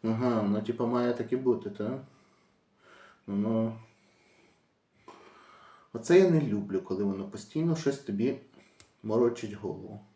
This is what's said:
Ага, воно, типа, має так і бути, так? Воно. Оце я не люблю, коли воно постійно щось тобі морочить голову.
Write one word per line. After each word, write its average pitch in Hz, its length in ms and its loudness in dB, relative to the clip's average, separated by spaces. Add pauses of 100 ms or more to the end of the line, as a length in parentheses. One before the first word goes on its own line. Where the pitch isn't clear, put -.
Ага, 113 360 0
воно, 104 200 2
типа, 117 260 -2
має 123 260 0
так 117 200 -4
і 123 40 0
бути, 123 340 0
так? 110 280 -6 (1300)
Воно. 113 460 0 (2250)
Оце 175 260 6
я 185 120 8
не 160 100 6
люблю, 101 400 -2
коли 95 240 -2
воно 98 200 -2
постійно 160 520 -2
щось 131 220 0
тобі 113 400 -2 (640)
морочить 113 500 0
голову. 101 480 -10 (160)